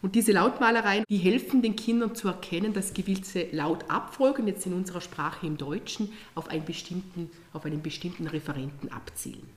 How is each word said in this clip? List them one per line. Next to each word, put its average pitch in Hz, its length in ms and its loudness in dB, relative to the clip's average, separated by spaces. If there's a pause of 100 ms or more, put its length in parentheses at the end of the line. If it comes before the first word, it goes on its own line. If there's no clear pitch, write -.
Und 190 140 -2
diese 226 160 6
Lautmalereien, 214 760 4
die 208 80 2
helfen 202 440 6
den 220 140 2
Kindern 226 400 2
zu - 140 -2
erkennen, 185 440 -2
dass 196 220 -2
gewisse 190 560 -2
Lautabfolgen, 214 960 2
jetzt 190 180 -2
in 185 80 -2
unserer 180 280 -4
Sprache - 460 -6
im 151 100 -2
Deutschen, 160 560 -4 (240)
auf 160 120 -8
einen 156 160 -4
bestimmten, 170 680 -8 (220)
auf 151 120 -10
einen 151 180 -4
bestimmten 160 460 -6
Referenten 143 640 -6
abzielen. - 640 -12